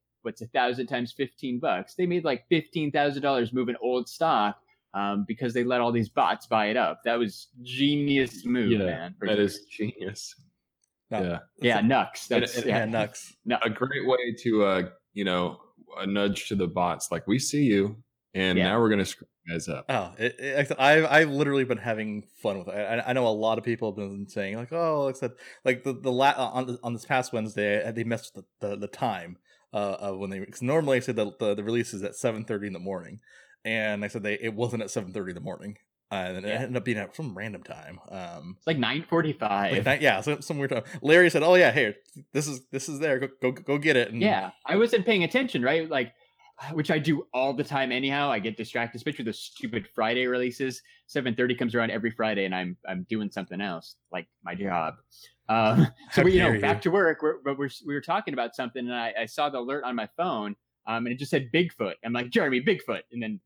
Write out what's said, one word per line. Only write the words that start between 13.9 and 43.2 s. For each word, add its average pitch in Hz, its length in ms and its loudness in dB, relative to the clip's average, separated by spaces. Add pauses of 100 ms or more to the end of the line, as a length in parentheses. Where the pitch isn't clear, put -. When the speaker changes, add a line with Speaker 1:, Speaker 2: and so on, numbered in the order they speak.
Speaker 2:
way 123 340 2
to, 110 240 4
uh, 92 260 2 (240)
you 101 120 -4
know, 90 340 0 (380)
a 95 100 -6
nudge 101 420 0
to 107 60 -2
the 92 120 0
bots. 87 440 -2
Like, 85 160 -4
"We 107 120 2
see 147 240 0
you, 107 380 2 (320)
and 95 240 2
Speaker 1:
Yeah. 92 120 4
Speaker 2:
now 110 100 4
we're 113 100 6
gonna 101 160 2
screw - 220 -10 (180)
you 85 80 -8
guys 82 140 -6
up." - 220 -8
Speaker 3:
Oh, 95 280 -2
it, 117 220 -2
it, 139 400 0
I've, 151 260 8
I've 151 240 6
literally 139 360 2
been 117 140 -2
having 107 440 -4 (180)
fun 98 180 -2
with 90 100 -10
it. - 20 -8
I, 104 380 -2
I 123 40 0
know 123 140 2
a - 20 4
lot 110 280 2
of 113 80 -6
people 113 260 -2
have 98 60 -12
been 101 320 -8
saying, 101 260 -6
like, 123 160 -10
"Oh," 160 340 0
like 131 100 -2
I - 40 -16
said, 123 120 -4 (340)
like, 123 180 0
the, 135 100 -2
the 127 180 -2
la-, 135 180 6
uh, 131 240 0
on, 127 280 -4
on 120 120 -4
this 113 120 -10
past 127 280 0
Wednesday, 107 500 0
uh, 117 80 -4
they 110 140 -4
messed 113 280 -4
with 95 120 -18 (160)
the, 104 80 -4
the, 101 80 -4
the 101 100 -6
time, 92 500 -4 (360)
uh, 101 260 -2
of 98 180 -6
when 98 120 -6
they, 95 160 -6
'cause - 160 -14
normally 139 340 2
I 120 60 4
said 123 160 -4
that 104 220 -2
the, 104 160 0
the 104 80 -6
release 117 300 -2
is 98 100 -6
at - 120 -8
seven 110 300 -2
thirty 104 220 -6
in 92 60 -8
the 87 60 -10
morning, 92 400 -8 (460)
and 107 400 -2
I - 20 -6
said 101 160 -4
they, 104 160 0
it 113 140 -4
wasn't 113 300 -2
at 98 80 -8
seven 92 200 -6
thirty 92 200 -6
in 87 40 -10
the 85 60 -12
morning. 95 340 -10 (380)
Uh, 95 140 -4
and 92 120 -6
it 95 100 -10
Speaker 1:
Yeah. 107 60 -4
Speaker 3:
ended 123 200 -6
up 113 80 -2
being 117 140 -2
at 98 180 -8
some 123 220 -8
random 98 260 -10
time. 78 340 -16 (120)
Um, 87 480 -12
Speaker 1:
It's - 100 -8
like 160 100 0
nine 127 320 0
forty-five. 104 760 2
Speaker 3:
like 131 160 4
ni-, - 20 4
yeah, 107 160 6
so, 147 220 -2
some 151 160 -6
weird 139 140 -2
time. 117 120 -2 (180)
Larry 165 280 8
said, 151 120 4
"Oh 175 140 8
yeah, 170 160 10
here, 113 240 2 (380)
this 147 160 -2
is, 127 200 -10
this 135 200 -6
is 143 100 -8
there. 147 180 2
Go, 135 120 -4 (120)